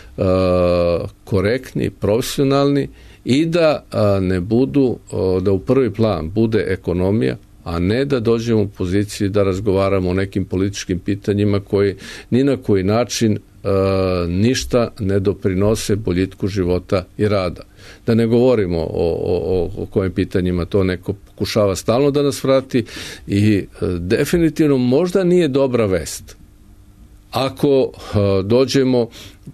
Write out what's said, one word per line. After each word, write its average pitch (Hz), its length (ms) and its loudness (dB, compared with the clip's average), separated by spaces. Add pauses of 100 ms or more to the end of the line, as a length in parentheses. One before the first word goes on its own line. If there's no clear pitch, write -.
(180)
e, - 40 -6 (1000)
korektni, 110 680 -2
profesionalni 135 1000 0 (360)
i 147 200 2
da, 165 460 0
a, 101 280 2
ne 92 200 0
budu, 127 580 0 (140)
o, 92 280 0
da 98 120 0
u 95 80 2
prvi 127 340 2
plan 90 360 0
bude 110 380 0
ekonomija, 95 680 -2 (260)
a 85 160 -6
ne 110 260 0
da 139 140 -2
dođemo 113 420 2
u 98 60 -2
poziciju 101 600 -2
da 101 140 2
razgovaramo 95 680 0
o 90 40 0
nekim 95 320 -2
političkim 95 540 -4
pitanjima 101 600 -2
koji 101 360 0 (340)
ni 123 140 2
na 139 140 2
koji 98 260 0
način, 110 500 0
e, 98 60 -4 (880)
ništa 113 720 0
ne 98 200 0
doprinose 101 760 0
boljitku 95 520 -2
života 90 580 -2 (120)
i 104 100 0
rada. 95 340 -2 (440)
Da 117 100 2
ne 117 120 4
govorimo 113 520 2
o, 80 40 -2
o, 85 400 -2
o, 90 600 -2
o - 20 -6
kojim 95 260 -2
pitanjima 90 540 -2
to 98 180 0
neko 92 300 -4
pokušava 101 600 -2
stalno 139 360 0
da 143 120 0
nas 135 200 -2
vrati 135 420 0 (420)
i, 101 380 2 (160)
e, 90 40 -2 (140)
definitivno 147 800 0
možda 165 460 2
nije 175 240 4
dobra 127 380 2
vest. 87 520 -4 (920)
Ako, 131 600 0
e, - 240 -6 (260)
dođemo 127 640 2 (460)